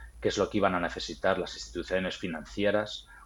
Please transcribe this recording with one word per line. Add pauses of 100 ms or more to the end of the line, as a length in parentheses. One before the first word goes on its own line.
(200)
qué
es
lo
que
iban
a
necesitar
las
instituciones
financieras (180)